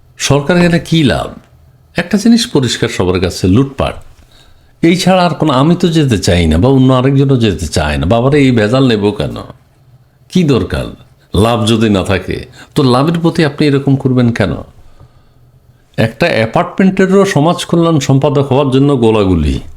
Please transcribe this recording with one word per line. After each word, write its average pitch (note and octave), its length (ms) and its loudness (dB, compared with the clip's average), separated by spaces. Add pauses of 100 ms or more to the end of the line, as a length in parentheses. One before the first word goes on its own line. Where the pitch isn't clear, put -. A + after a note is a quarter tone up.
(180)
সরকার C#3+ 400 0
এখানে F3 220 2
কী E3 240 0
লাভ? F#2+ 300 -2 (640)
একটা F#3 180 -2
জিনিস A3+ 300 2
পরিষ্কার B2 420 -2
সবার F#2 300 -2
কাছে, F2+ 280 -2
লুটপাট। G#2+ 480 0 (840)
এই E3+ 140 2
ছাড়া F3+ 300 2
আর E3 80 -2
কোনো, D#3 200 0
আমি D3 220 2
তো F3+ 120 0
যেতে D3 300 0
চাই F2 300 0
না D#2 100 2
বা A2+ 120 2
অন্য C3 240 4
আরেকজনও C3+ 440 2
যেতে G#2 300 -2
চায় D2+ 300 -4
না। C#2 80 -4
বাবারে, A#2+ 340 2
এই C3 120 4
ভেজাল A#2+ 360 2
নেব G#2 240 0
কেন? G2+ 240 -6 (920)
কী F3+ 140 0
দরকার? G2+ 420 -2 (500)
লাভ A2 320 0
যদি A2+ 220 2
না G2 140 0
থাকে, - 420 -4 (300)
তো D3 80 2
লাভের C#3 360 0
প্রতি E3 260 0
আপনি C#3+ 220 -2
এরকম C#3 280 0
করবেন B2+ 360 0
কেন? F#2+ 220 -2 (1400)
একটা - 280 -2
অ্যাপার্টমেন্টেরও F#3+ 1000 0
সমাজ E3 400 0
কল্যাণ E3 340 0
সম্পাদক C#3 440 0
হওয়ার C3+ 280 0
জন্য C#3 260 2
গোলাগুলি, F#2+ 600 0 (180)